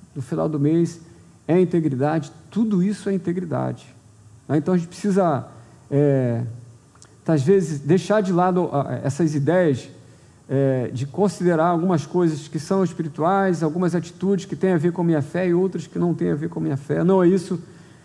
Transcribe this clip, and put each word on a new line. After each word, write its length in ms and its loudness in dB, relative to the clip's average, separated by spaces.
do 60 -8
final 260 -2
do 120 -2
mês 420 2
é 140 4
integridade. 680 0
Tudo 320 2
isso 240 -2
é 60 0
integridade, 720 -4
né? 80 2
Então, 160 0
a 40 4
gente 100 -2
precisa, 600 0
é, 540 2
às 160 2
vezes, 380 2
deixar 420 2
de 120 -2
lado, 400 2
ah, 300 -2
essas 320 0
ideias, 540 0
é, 440 0
de 120 -6
considerar 640 0
algumas 380 0
coisas 420 -2
que 100 -8
são 260 -2
espirituais, 800 0
algumas 320 0
atitudes 520 -2
que 100 -10
têm 160 0
a 60 2
ver 160 0
com 80 -4
a 40 0
minha 160 2
fé 260 -2
e 60 2
outras 340 0
que 120 -8
não 140 0
têm 180 -2
a 40 -2
ver 140 -6
com 100 -8
a 40 -4
minha 140 -2
fé. 260 -2
Não 180 4
é 60 6
isso 340 0